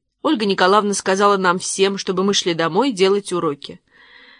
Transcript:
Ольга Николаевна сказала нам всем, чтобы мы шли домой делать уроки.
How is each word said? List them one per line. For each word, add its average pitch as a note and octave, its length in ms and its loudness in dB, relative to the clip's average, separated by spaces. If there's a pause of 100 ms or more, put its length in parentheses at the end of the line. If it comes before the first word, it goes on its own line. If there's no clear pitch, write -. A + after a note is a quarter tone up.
(220)
Ольга B3 240 -2
Николаевна G3+ 480 2
сказала G3 440 2
нам F#3 220 0
всем, G3 380 -2
чтобы F#3+ 260 -4
мы G3+ 100 2
шли F3+ 200 -2
домой E3 380 0
делать G3 400 0
уроки. E3 480 -4 (600)